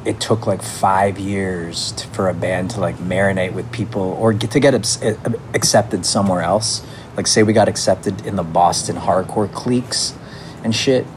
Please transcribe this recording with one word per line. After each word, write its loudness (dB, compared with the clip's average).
it -4
took, 0
like, 0
five 2
years -4
to, -10
for -2
a 0
band -2
to, -6
like, -2
marinate 0
with -6
people -4
or 4
get, -2
to 4
get 6
abs-, -2
a-, 0
accepted 2
somewhere 2
else. 0
Like, -2
say 4
we 4
got 6
accepted 0
in -4
the 0
Boston 2
hardcore 0
cliques -2
and 2
shit 2